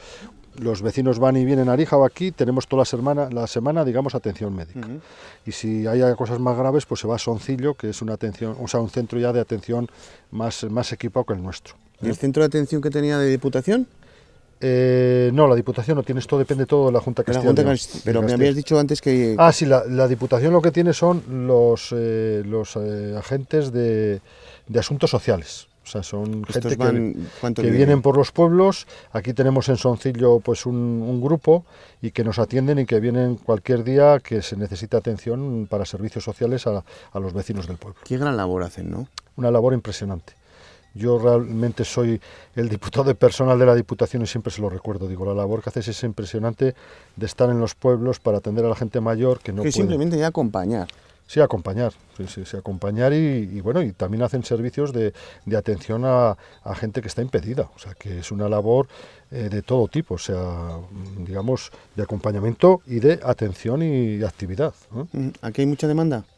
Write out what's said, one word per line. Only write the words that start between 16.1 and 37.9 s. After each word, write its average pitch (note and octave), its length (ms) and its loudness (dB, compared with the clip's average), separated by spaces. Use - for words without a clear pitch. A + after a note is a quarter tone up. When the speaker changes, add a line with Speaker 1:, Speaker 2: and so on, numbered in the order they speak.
Speaker 1:
esto C#3+ 180 0
depende C3+ 260 2
todo C#3+ 220 4
de B2+ 60 4
la A#2+ 80 4
Junta B2 220 -2
Speaker 2:
De - 80 0
la B2 40 2
Speaker 1:
Castilla B2+ 160 4
Speaker 2:
Junta C3+ 120 6
Speaker 1:
y - 40 4
León. C#3 100 4
Speaker 2:
Cast-, - 280 -8
pero A2+ 160 2
Speaker 1:
De A2 60 2
Speaker 2:
me A#2+ 60 2
Speaker 1:
Castilla. - 100 2
Speaker 2:
habías C#3 140 4
dicho D3+ 220 2
antes D3 240 2
que B2 360 2
Speaker 1:
Ah, E3 140 10
sí, D#3+ 140 0
la, C3 180 6
la B2+ 240 2
Diputación B2+ 460 2
lo E3+ 80 6
que E3+ 80 4
tiene E3+ 240 2
son F3 280 2
los, A#2+ 480 4
eh, A2+ 520 -2
los, G#2+ 300 -4
eh, G#2 420 -6
agentes C#3 520 -2
de, A2 520 0
de A2+ 140 0
asuntos C#3+ 300 0
sociales. - 580 -2
O - 40 -20
sea, G#2 140 -8
son G#2+ 460 -6
Speaker 2:
Estos - 60 -10
Speaker 1:
gente B2 160 -2
que, C3 140 -2
Speaker 2:
van, A#2 300 0
¿cuántos A#2+ 220 -2
Speaker 1:
que A#2 80 2
Speaker 2:
vienen? C3+ 180 6
Speaker 1:
vienen C#3 140 4
por C3+ 140 4
los - 160 2
pueblos. F3+ 540 4
Aquí A2+ 220 -4
tenemos C3+ 340 2
en C3 80 4
Soncillo, A#2+ 640 4
pues, A#2 240 -4
un, B2 100 -2
un A#2+ 460 -2
grupo D#3 440 4
y A2+ 120 -6
que A#2 120 -2
nos A2 140 -2
atienden C3 400 2
y B2+ 80 0
que A2+ 120 2
vienen B2 380 0
cualquier A#2 480 0
día C#3 360 6
que A2 200 -4
se G2 160 -8
necesita G#2 400 -4
atención A#2 760 -4
para G2+ 140 -2
servicios G#2 400 -8
sociales A#2+ 420 -4
a, G2+ 160 -2
a G2 80 -6
los F#2+ 140 -6
vecinos G2 340 -6
del F2 80 -10
pueblo. - 280 -18